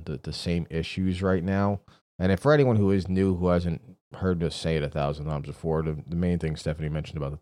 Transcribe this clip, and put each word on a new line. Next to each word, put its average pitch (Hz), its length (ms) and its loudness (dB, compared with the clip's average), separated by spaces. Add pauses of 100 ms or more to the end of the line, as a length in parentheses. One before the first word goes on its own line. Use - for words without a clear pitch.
the, 76 180 -6
the 78 120 -8
same 85 360 -2
issues 90 520 -2
right 92 220 2
now. 101 360 0 (400)
And 92 140 4
if 92 80 0
for 143 120 4
anyone 131 220 6
who 101 160 4
is 95 160 2
new, 92 280 4
who 90 120 0
hasn't 87 340 2 (320)
heard 92 320 0
us 80 100 -2
say 82 220 0
it 73 60 0
a 71 60 -2
thousand 73 360 -2
times 73 220 -4
before, 80 340 -2
the, 78 160 -2 (100)
the 85 80 -6
main 87 240 2
thing 78 160 -2
Stephanie 78 320 -4
mentioned 78 300 -6
about 71 140 -4
the 73 100 -10